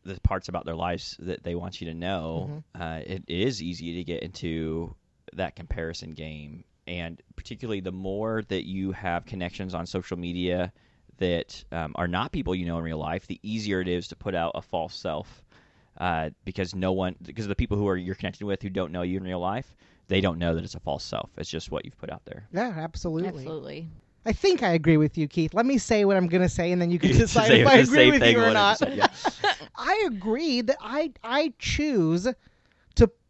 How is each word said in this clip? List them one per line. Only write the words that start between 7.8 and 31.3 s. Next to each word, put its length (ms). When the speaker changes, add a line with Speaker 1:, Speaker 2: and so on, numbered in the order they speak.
Speaker 1:
the 100
more 580
that 180
you 260
have 320
connections 500
on 100
social 320
media 540
that, 540
um, 240
are 120
not 240
people 240
you 100
know 140
in 40
real 160
life, 280
the 160
easier 380
it 60
is 220
to 60
put 200
out 200
a 60
false 340
self, 480
uh, 300
because 300
no 160
one, 320
because 240
the 80
people 200
who 120
are, 100
you're 160
connected 320
with 160
who 80
don't 220
know 100
you 160
in 60
real 160
life, 360
they 120
don't 160
know 160
that 100
it's 120
a 40
false 240
self. 360
It's 100
just 220
what 140
you've 120
put 140
out 140
there. 280
Speaker 2:
Yeah, 240
absolutely. 520
Speaker 3:
Absolutely. 600
Speaker 2:
I 60
think 280
I 120
agree 240
with 200
you, 100
Keith. 260
Let 120
me 120
say 280
what 120
I'm 100
gonna 220
say, 220
and 100
then 100
you 80
can 100
Speaker 1:
<laughs> 40
You 60
Speaker 2:
decide 280
Speaker 1:
say 140
Speaker 2:
if 60
I 100
Speaker 1:
the 60
Speaker 2:
agree 140
Speaker 1:
same 140
Speaker 2:
with 100
Speaker 1:
thing, 120
Speaker 2:
you 100
or 40
Speaker 1:
whatever 60
Speaker 2:
not. 280
Speaker 1:
you 60
say, 100
yeah. 560
Speaker 2:
<laughs> 80
I 280
agree 560
that 200
I, 320
I 340